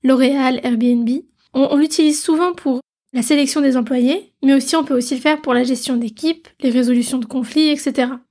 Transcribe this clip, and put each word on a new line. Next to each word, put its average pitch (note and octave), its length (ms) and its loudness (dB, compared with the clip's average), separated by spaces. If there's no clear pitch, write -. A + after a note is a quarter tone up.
L'Oréal, C4 600 2
Airbnb. A#3+ 460 0
On, C4+ 180 2
on C#4+ 60 2
l'utilise D4+ 440 2
souvent E4+ 320 0
pour C4 260 -4
la B3 120 -4
sélection C#4+ 360 0
des C#4 160 2
employés, B3+ 560 -2
mais C4+ 100 6
aussi C4+ 220 0
on D#4+ 100 0
peut C#4 100 -2
aussi B3 200 -2
le B3+ 40 -6
faire D4+ 220 0
pour C4 120 -2
la A#3+ 100 2
gestion B3 340 -2
d'équipe, A#3 500 -4
les C4 80 0
résolutions B3 480 0
de A#3 80 -4
conflits, C4 440 -2
et D4 60 0
cetera. C4 440 -4